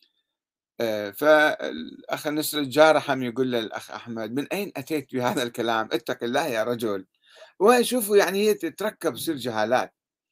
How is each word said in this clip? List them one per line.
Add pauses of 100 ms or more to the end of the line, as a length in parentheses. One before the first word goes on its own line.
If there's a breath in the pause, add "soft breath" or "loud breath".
(800)
آه،
فالأخ
نسر
الجارح
هم
يقول
للأخ
أحمد:
"من
أين
أتيت
بهذا
الكلام؟
اتق
الله
يا
رجل". (540 loud breath)
وشوفوا،
يعني، (100)
هي
تتركب،
تصير
جهالات. (380)